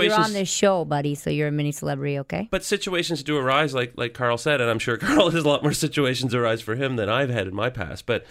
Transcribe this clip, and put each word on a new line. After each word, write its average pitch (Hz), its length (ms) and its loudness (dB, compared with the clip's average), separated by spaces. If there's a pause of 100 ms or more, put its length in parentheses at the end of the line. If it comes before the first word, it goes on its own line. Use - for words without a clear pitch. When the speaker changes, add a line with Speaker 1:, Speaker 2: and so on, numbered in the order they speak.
Speaker 1:
situations 214 200 2
Speaker 2:
on 214 40 -2
this 196 160 0
show, 190 380 2
buddy, 147 280 0
so 143 160 -6
you're 151 200 0
a - 20 -2
mini 147 220 -2
celebrity, 143 460 -4
okay? 196 320 -6
Speaker 1:
But 190 120 -2
situations 170 580 -2
do 147 160 -2
arise, 135 360 2
like, 123 240 -2
like 117 160 -4
Carl 120 240 0
said, 147 240 0
and 117 80 2
I'm 113 100 2
sure 117 180 0
<laughs> - 80 -4
Carl 285 260 6
has 160 120 0
a 147 60 4
lot 143 120 4
more 147 120 2
situations 131 600 0
arise 113 280 0
for 110 140 -4
him 131 200 -2
than 104 140 0
I've 127 200 2
had 113 160 -2
in 95 80 -8
my 107 160 -2
past. 101 360 -8
But, 110 260 -2